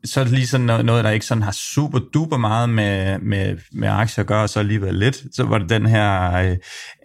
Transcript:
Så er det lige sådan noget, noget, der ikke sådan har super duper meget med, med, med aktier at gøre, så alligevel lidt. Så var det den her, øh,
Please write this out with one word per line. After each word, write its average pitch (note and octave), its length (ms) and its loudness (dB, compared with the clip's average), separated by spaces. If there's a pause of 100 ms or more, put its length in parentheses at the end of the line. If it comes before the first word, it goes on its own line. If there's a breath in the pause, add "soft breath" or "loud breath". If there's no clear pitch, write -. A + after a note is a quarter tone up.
Så C3+ 160 -2
er C3 40 2
det A#2+ 80 2
lige C3 140 2
sådan B2 200 0
noget, A#2 180 2
noget, A#2 200 2
der G#2+ 60 2
ikke A2 160 -2
sådan A2+ 160 0
har G#2 100 -2
super C#3+ 460 -2 (160)
duper D#3 220 0
meget A#2 320 0
med, G2 500 0
med, G2 380 -2 (160)
med G#2+ 160 -2
aktier G#2 360 0
at - 40 -6
gøre, G#2+ 200 0
så - 100 -4
alligevel G2+ 360 0
lidt. A2 220 0 (160)
Så - 120 -2
var A2 140 0
det F2 100 -2
den G#2+ 180 2
her, G2+ 460 2
øh, F#2 240 2 (480 loud breath)